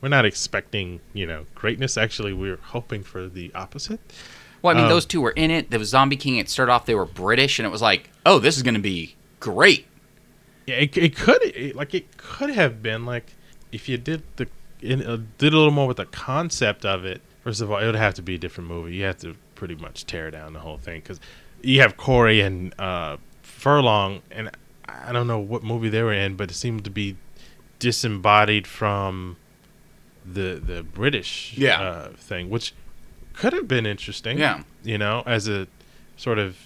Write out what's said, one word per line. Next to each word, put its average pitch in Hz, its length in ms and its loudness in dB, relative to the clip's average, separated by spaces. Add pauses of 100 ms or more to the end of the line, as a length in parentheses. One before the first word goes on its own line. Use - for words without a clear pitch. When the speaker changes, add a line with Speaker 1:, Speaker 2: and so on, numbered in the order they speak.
Speaker 1:
We're 131 80 -4
not 139 160 6
expecting, 95 760 -4 (120)
you 101 140 -6
know, 78 180 -8 (100)
greatness. 120 440 -2
Actually, 107 340 -2
we're 92 300 -4
hoping 117 400 -8
for 92 260 -12
the 160 260 -12
opposite. 147 460 -10 (600)
Speaker 2:
Well, 175 100 4
I - 40 6
mean, - 100 6
Speaker 1:
Um, 110 40 6
Speaker 2:
those 165 160 4
two 175 140 -2
were 120 120 2
in 156 200 2
it. - 180 -2
There 117 80 -2
was 104 120 -4
Zombie 135 260 4
King. 131 220 -2
It 101 120 -4
started 123 220 2
off, 120 140 2
they 120 100 2
were 95 100 2
British, 104 540 2
and 113 60 -2
it 101 40 -2
was 98 120 -4
like, 104 280 2 (160)
"Oh, 180 140 10
this 147 160 4
is 131 80 -4
gonna 120 160 4
be 90 340 -4 (240)
great." 123 480 4 (800)
Speaker 1:
Yeah, 127 100 -4
it, 143 200 2
it 170 200 4
could, 381 260 4
it, 143 340 -4
like, 202 180 -8
it - 220 -6
could - 340 -8
have 139 320 2
been, 113 240 -4
like, 120 200 -6 (460)
if - 160 -12
you 127 100 -2
did 156 240 -6 (140)
the, 123 120 -6 (340)
in, 131 240 -2
uh, 117 120 -4 (200)
did 151 140 4
a 156 40 6
little 151 140 8
more 143 160 4
with 127 120 0
the 95 80 -6
concept 131 800 -4
of 95 200 -2
it. 92 160 -8 (240)
First 110 160 -6
of 104 100 -4
all, 104 80 -2
it 107 80 0
would 113 80 0
have 107 200 2
to 90 80 -14
be 90 120 -6
a 87 40 -6
different 85 300 -10
movie. 85 280 -10
You 98 80 -4
have 95 140 -4
to 82 180 -14 (180)
pretty 85 220 -12
much 73 300 -16
tear 80 240 -8
down 78 240 -16
the 78 60 -14
whole 78 180 -12
thing, 82 240 -12
'cause - 180 -16 (420)
you 135 180 6
have 113 160 6
Corey 117 440 6
and, 92 400 -2
uh, 87 360 -6 (260)
Furlong, 107 880 2
and 110 200 -12 (380)
I 62 240 -12
don't 120 160 0
know 117 100 -2
what 107 240 -6
movie 113 260 -4
they 110 140 0
were 113 100 0
in, 98 220 -2
but 95 160 -6
it 87 40 -12
seemed 113 300 -6
to 104 60 -8
be 101 260 -6 (640)
disembodied 104 880 4
from 95 680 -4 (880)
the, 92 380 -6
the 87 180 -6
British, 110 720 -4
Speaker 2:
Yeah. 120 240 4
Speaker 1:
uh, 85 300 -6
thing, 90 400 -10
which - 240 -4 (600)
could - 180 0
have 349 160 -4
been 120 180 0
interesting. 107 520 -8
Speaker 2:
Yeah. 113 240 0 (200)
Speaker 1:
You 107 160 -4
know, 104 280 0
as 110 220 0
a 101 200 -4 (480)
sort 113 220 -4
of 95 280 -4